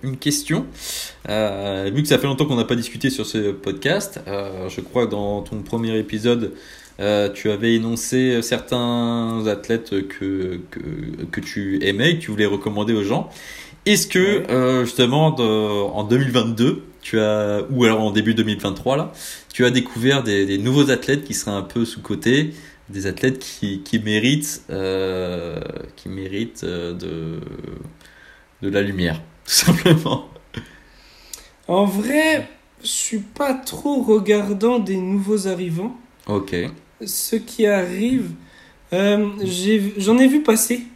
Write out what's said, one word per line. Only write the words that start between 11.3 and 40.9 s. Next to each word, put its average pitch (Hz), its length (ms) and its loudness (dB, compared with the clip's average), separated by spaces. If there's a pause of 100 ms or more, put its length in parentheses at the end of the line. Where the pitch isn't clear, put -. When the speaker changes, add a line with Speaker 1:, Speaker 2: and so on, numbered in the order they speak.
Speaker 1:
que - 80 -6
tu 98 440 -4
aimais, 110 340 2
que 165 60 -6
tu - 80 -8
voulais 104 140 2
recommander 104 480 0
aux 104 100 2
gens. 104 260 -2 (560)
Est-ce 208 220 4
que, 190 320 4
Speaker 2:
Ouais. - 120 -4
Speaker 1:
euh, 127 340 4
justement, 131 460 4
de, 123 120 0
en 107 600 0
deux 113 140 4
mille 135 140 2
vingt-deux, 117 520 2 (180)
tu - 180 0
as, 107 420 2 (100)
ou 123 140 4
alors 110 160 6
en 107 100 2
début 107 220 2
deux 110 100 2
mille 104 160 0
vingt-trois, 113 380 0
là, 160 140 -4 (420)
tu 127 120 2
as 123 60 6
découvert 127 520 2
des, 101 220 2
des 98 120 -2
nouveaux 131 340 4
athlètes 135 320 0
qui - 100 -10
seraient 104 220 -4
un 95 80 -4
peu 117 220 -2
sous-cotés, 131 680 0 (360)
des 98 180 -6
athlètes 127 320 -2
qui, 98 440 -6
qui - 160 -2
méritent, 107 680 0
euh, 92 920 -4 (360)
qui - 140 -14
méritent, 95 560 -6
euh, 87 280 -6
de, 82 460 -8 (1200)
de 98 100 -2
la 101 100 2
lumière, 92 340 0 (180)
<laughs> - 120 -20
tout - 80 -4
simplement ? 170 720 4 (1400)
Speaker 2:
En 190 180 4
vrai, 269 600 2 (360)
je - 60 -4
suis - 300 -2
pas 269 340 -2
trop 262 480 -2
regardant 208 760 4
des 190 180 0
nouveaux 196 500 0
arrivants. 185 480 -4 (320)
Speaker 1:
Ok. 101 280 -2 (500)
Speaker 2:
Ceux - 340 -2
qui - 260 0
arrivent, 196 680 0 (600)
euh, 202 340 4 (160)
j'ai 190 340 2
vu, 202 200 0
j'en 208 200 4
ai 262 100 8
vu 294 160 6
passer. 240 380 2 (140)